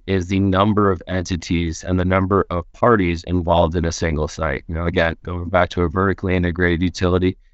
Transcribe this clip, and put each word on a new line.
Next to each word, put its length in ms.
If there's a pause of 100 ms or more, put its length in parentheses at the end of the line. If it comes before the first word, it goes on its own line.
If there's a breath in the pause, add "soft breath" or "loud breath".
is 200
the 120
number 520
of 160
entities 760
and 160
the 60
number 440
of 100 (120)
parties 540
involved 500
in 100
a 60
single 360
site. 400
You 80
know, 100
again, 380
going 260
back 200
to 140
a 60
vertically 460
integrated 460
utility, 560 (160)